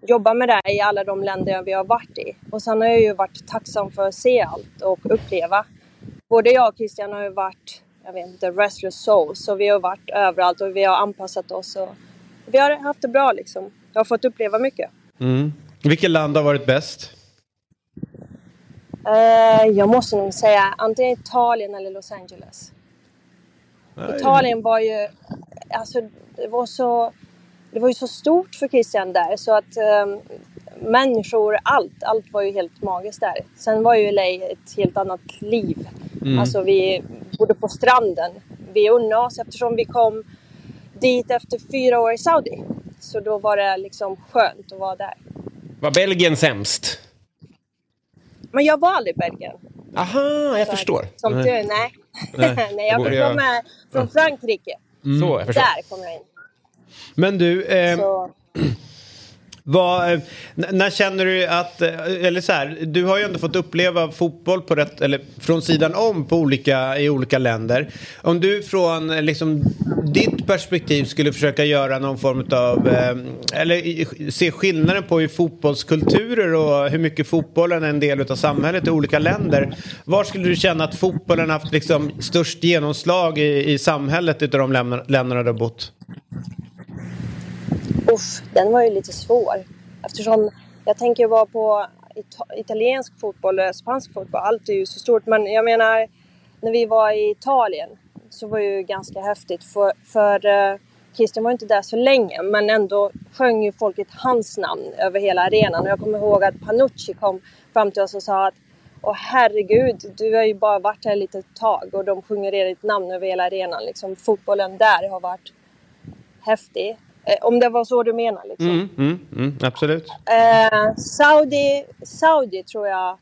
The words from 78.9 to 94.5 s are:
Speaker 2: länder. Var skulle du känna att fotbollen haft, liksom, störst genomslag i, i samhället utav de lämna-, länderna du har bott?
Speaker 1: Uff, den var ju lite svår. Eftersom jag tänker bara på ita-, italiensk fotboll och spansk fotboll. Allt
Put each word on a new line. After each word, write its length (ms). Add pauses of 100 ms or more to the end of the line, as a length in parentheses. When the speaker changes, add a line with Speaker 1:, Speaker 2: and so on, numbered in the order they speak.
Speaker 2:
länder. 560 (300)
Var 180
skulle 260
du 60
känna 280
att 120
fotbollen 540
haft, 240
liksom, 480
störst 420
genomslag 760
i, 360
i 40
samhället 640
utav 180
de 120
lämna-, 360
länderna 360
du 60
har 100
bott? 320 (2250)
Speaker 1:
Uff, 300 (120)
den 180
var 120
ju 100
lite 200
svår. 420 (500)
Eftersom 440 (360)
jag 120
tänker 300
bara 180
på 400 (300)
ita-, 440
italiensk 600
fotboll 400
och 160
spansk 380
fotboll. 300
Allt 260